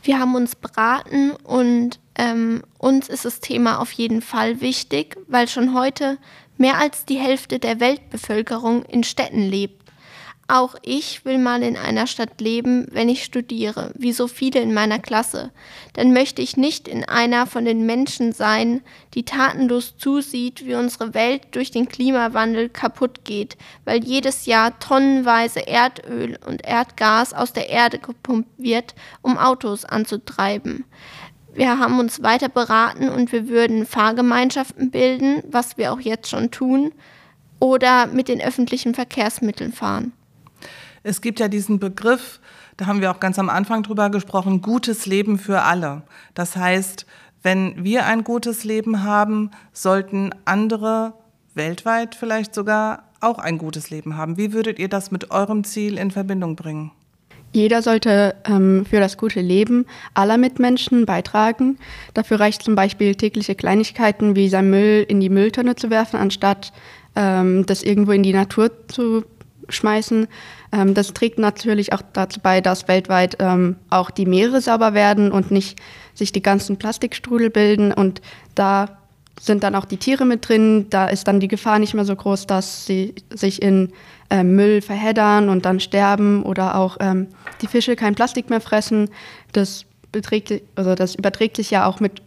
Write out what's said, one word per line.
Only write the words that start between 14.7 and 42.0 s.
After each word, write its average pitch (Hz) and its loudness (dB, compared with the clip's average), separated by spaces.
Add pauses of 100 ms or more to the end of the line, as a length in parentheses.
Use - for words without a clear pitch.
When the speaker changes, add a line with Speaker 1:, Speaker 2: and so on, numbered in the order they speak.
Speaker 1:
meiner 214 0
Klasse. - -6 (420)
Dann 254 4
möchte 262 2
ich 254 -4
nicht 285 -2
in - -6
einer 240 2
von 233 -6
den 226 0
Menschen 233 0
sein, 226 0 (320)
die 240 -4
tatenlos 254 -2
zusieht, 262 -4
wie 247 -4
unsere 240 -4
Welt 240 0
durch 254 -6
den 247 0
Klimawandel 233 0
kaputt - -6
geht, 208 -8 (300)
weil 233 0
jedes 262 -2
Jahr 226 2
tonnenweise 262 2
Erdöl 240 -2
und - -10
Erdgas 233 0
aus - -4
der - -6
Erde 233 0
gepumpt 240 -6
wird, 233 -4 (280)
um 254 -2
Autos 254 0
anzutreiben. 208 -4 (680)
Wir 254 0
haben 240 2
uns 240 -2
weiter 240 2
beraten 233 0
und 247 -2
wir 233 -4
würden 233 2
Fahrgemeinschaften 247 0
bilden, 262 0
was 240 -2
wir 233 -2
auch 254 -8
jetzt 226 -6
schon 240 -4
tun, 269 0 (680)
oder 254 4
mit 254 -2
den 240 -2
öffentlichen 247 -2
Verkehrsmitteln 214 -4
fahren. 202 -6 (920)
Speaker 2:
Es 202 -6
gibt 233 -6
ja 214 0
diesen 208 -2
Begriff, 208 -2 (380)